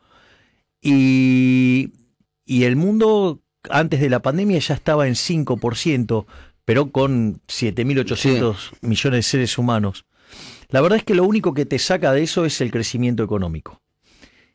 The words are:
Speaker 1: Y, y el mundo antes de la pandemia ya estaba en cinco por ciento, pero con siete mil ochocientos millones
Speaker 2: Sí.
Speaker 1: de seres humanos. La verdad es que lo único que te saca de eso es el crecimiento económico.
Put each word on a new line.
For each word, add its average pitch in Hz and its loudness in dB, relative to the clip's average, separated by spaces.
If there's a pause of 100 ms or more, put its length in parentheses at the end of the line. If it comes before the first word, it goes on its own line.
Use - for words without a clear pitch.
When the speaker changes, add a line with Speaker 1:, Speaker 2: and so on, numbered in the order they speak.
(800)
Speaker 1:
Y, 131 4 (520)
y 123 0
el 123 2
mundo 208 2 (300)
antes 147 0
de 143 2
la 120 0
pandemia 180 0
ya 139 -2
estaba 151 0
en 123 -2
cinco 147 -2
por 113 -4
ciento, 120 -2 (380)
pero 135 0
con 131 0
siete 117 -4
mil 135 0
ochocientos 120 -2 (100)
millones 120 0
Speaker 2:
Sí. 139 0
Speaker 1:
de - 0
seres - -4
humanos. 110 -2 (640)
La 131 2
verdad 190 4
es - -8
que 208 0
lo 180 4
único 190 0
que 143 0
te 175 -2
saca 170 0
de 143 2
eso 165 -2
es 147 -2
el 120 -2
crecimiento 117 -2
económico. 92 -6 (760)